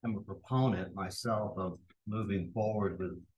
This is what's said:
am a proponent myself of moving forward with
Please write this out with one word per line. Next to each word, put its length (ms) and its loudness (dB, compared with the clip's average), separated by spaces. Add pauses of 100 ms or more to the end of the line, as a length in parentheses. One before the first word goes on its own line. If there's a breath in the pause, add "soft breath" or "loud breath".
am 120 0
a 40 -4
proponent 720 2
myself 600 0
of 220 -2 (280)
moving 460 0
forward 460 2
with 200 -4 (180)